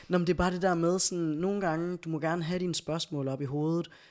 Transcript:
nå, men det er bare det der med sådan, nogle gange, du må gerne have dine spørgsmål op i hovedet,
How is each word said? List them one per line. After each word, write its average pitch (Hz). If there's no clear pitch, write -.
nå, 180
men 175
det 180
er -
bare 180
det 180
der 185
med 170
sådan, 175
nogle 180
gange, 175
du 170
må 160
gerne 165
have 180
dine 180
spørgsmål 151
op 135
i 143
hovedet, 156